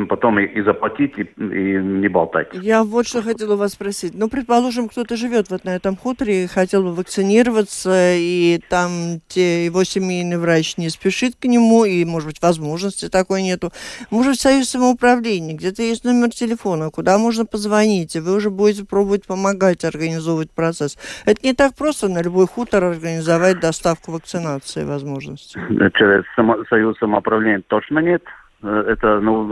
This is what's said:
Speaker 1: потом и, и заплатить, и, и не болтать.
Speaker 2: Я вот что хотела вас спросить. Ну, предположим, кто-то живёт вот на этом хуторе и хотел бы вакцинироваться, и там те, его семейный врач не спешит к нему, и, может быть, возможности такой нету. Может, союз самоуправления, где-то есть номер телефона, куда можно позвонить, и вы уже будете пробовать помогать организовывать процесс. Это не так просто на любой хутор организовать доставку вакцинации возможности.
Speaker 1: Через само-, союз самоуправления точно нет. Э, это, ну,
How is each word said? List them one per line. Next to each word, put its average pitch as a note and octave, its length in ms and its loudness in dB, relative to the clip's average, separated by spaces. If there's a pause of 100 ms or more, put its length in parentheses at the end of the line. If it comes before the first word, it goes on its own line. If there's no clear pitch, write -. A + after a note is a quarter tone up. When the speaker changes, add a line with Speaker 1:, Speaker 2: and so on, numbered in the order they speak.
Speaker 1:
потом G#2+ 300 2
и, G2+ 60 2
и G#2 180 -4
заплатить, G#2+ 560 0
и, - 40 -6
и F#2+ 600 -4
не G2 240 0
болтать. E2 460 0
Speaker 2:
Я A3 320 0
вот A3+ 240 -2
что A#3+ 140 -4
хотела G#3+ 340 -2
вас G3+ 160 -2
спросить. G3 420 -8
Ну, G#3+ 140 -2
предположим, A#3+ 600 0
кто-то A#3 280 -6
живёт A#3 340 -2
вот F#3 140 -6
на F#3 100 -4
этом F#3+ 220 -4
хуторе G#3 480 -2
и - 20 -4
хотел F#3+ 380 0
бы F3 100 -4
вакцинироваться, F#3+ 1200 2
и E3+ 540 2
там F3 580 -2
те, E3+ 400 0
его F3 160 0
семейный F3+ 560 -2
врач E3+ 380 2
не E3 140 -2
спешит F#3+ 440 -2
к - 120 -10
нему, A3+ 380 6
и, F3+ 200 2
может E3 240 -4
быть, D3+ 120 -14
возможности E3+ 680 -2
такой F#3+ 340 0
нету. F3+ 300 -4 (400)
Может, B3 260 2
союз C4+ 300 2
самоуправления, A#3+ 880 0
где-то F#3+ 260 -4
есть A3+ 220 -2
номер A#3+ 240 2
телефона, G#3 640 -4
куда F3+ 280 2
можно A3+ 260 0
позвонить, G#3 680 0
и E3 60 -2
вы F3+ 160 0
уже G#3 140 0
будете G3+ 340 0
пробовать G3 420 0
помогать F#3+ 580 0
организовывать D#3+ 680 -4
процесс. E3 440 -2 (300)
Это G#3+ 180 4
не C4 80 2
так C4+ 220 2
просто C#4 340 -2
на F3 140 0
любой F3+ 240 4
хутор G#3+ 380 -2
организовать E3 760 0
доставку E3 540 -2
вакцинации D#3 720 -8
возможности. C#3+ 760 -10 (360)
Speaker 1:
Через G2+ 300 4 (120)
само-, A2 320 0
союз A2 300 0
самоуправления A2 680 0
точно C#3 340 -2
нет. E3+ 220 0 (400)
Э, G#2 260 -2
это, G#2+ 320 2
ну, A2 320 0